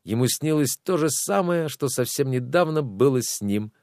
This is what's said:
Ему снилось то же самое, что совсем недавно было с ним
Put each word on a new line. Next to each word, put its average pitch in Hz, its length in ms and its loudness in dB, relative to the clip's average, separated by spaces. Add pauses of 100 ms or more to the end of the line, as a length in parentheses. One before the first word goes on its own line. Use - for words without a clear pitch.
Ему 117 240 0
снилось 151 540 0
то 185 160 0
же 156 120 2
самое, 175 580 0
что 139 220 -4
совсем 131 400 -2
недавно 151 540 0
было 123 400 2
с - 180 -6
ним 104 420 -2